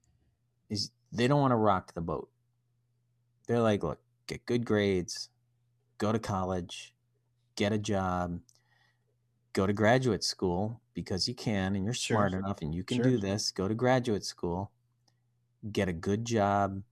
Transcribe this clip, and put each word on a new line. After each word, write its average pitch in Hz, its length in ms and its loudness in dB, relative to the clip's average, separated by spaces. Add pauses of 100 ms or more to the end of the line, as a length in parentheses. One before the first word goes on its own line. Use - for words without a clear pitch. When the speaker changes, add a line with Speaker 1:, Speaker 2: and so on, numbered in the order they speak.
(680)
Speaker 1:
is 101 220 -4 (220)
they 117 160 2
don't 147 140 4
wanna 127 160 4
rock 101 360 2
the 85 80 -6
boat. 82 300 -6 (1120)
They're 120 160 0
like, 107 220 2
"Look, 76 160 -4 (280)
get - 180 -10
good 120 200 0
grades, 101 640 0 (680)
go 107 160 0
to 113 60 0
college, 92 760 -4 (640)
get 110 160 2
a 107 40 2
job, 92 640 -2 (1120)
go 95 140 2
to 104 60 2
graduate 110 500 4
school 98 580 -2 (120)
because 90 340 -4
you 90 80 -4
can 98 400 -2
and 95 80 -2
you're 113 100 -2
Speaker 2:
Sure. - 220 -2
Speaker 1:
smart 101 180 2
enough 98 280 -4
and 76 120 -4
you 90 120 -4
can 123 120 -2
Speaker 2:
Sure. 117 60 2
Speaker 1:
do 127 140 4
this. 98 340 -2
Go 95 160 -2
to 107 80 0
graduate 123 480 2
school, 90 480 -6 (1000)
get 98 180 0
a 90 40 0
good 101 320 -2
job, 101 680 0